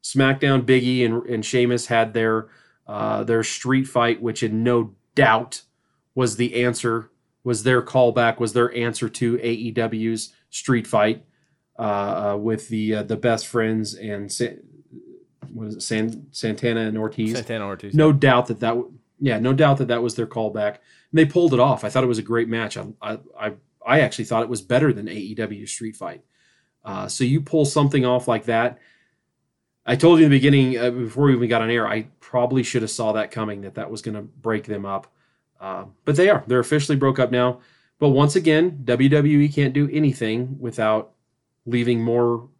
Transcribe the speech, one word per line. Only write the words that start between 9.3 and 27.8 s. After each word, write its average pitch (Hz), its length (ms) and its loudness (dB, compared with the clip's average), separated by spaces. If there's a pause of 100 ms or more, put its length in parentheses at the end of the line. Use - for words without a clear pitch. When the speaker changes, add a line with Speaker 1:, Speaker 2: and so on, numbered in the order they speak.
Speaker 1:
A 117 80 -2
E 113 200 -6
W's 113 640 -4 (160)
street - 380 -2
fight, 107 360 0 (560)
uh, 101 540 -4
uh, 101 40 -4
with 110 320 -4
the, 107 260 -2
uh, 104 80 -4
the 107 140 -4
Best 113 300 0
Friends 110 480 -2
and 101 360 -10
Sa-, 117 180 -4 (1040)
what 113 140 -10
is 107 100 -10
it, - 40 -14
San-, 110 500 -4
Santana 113 500 -2
and 110 160 -4
Ortiz. 110 380 -4
Speaker 2:
Santana 113 300 -6
Ortiz. 98 280 -10
Speaker 1:
No 156 180 6
doubt 131 360 4
that 110 120 -6
that, 117 100 0
w-, 117 220 -4 (300)
yeah, 120 180 0
no 127 140 2
doubt 139 240 4
that 131 120 -2
that 117 120 0
was 120 140 -4
their 113 120 -4
callback. 107 480 -4 (360)
And 156 60 2
they 160 80 6
pulled 160 280 2
it 123 60 2
off. 110 240 2
I 104 60 -4
thought 127 140 0
it 127 40 0
was 117 120 0
a 107 40 -8
great 117 260 -2
match. 113 280 -6
I, 98 80 -12 (160)
I, 107 160 -8 (200)
I, 107 140 -6 (340)
I 131 160 4
actually 147 240 -2
thought 117 180 -2
it 113 60 -6
was 110 120 -8
better 123 320 2
than 107 160 -8
A 90 40 -12
E 104 220 -12
W 107 300 -8
Street 110 300 -12
Fight. - 260 -14 (640)
Uh, 98 220 -10
so - 160 -4
you 139 180 2
pull 151 240 0
something 143 400 2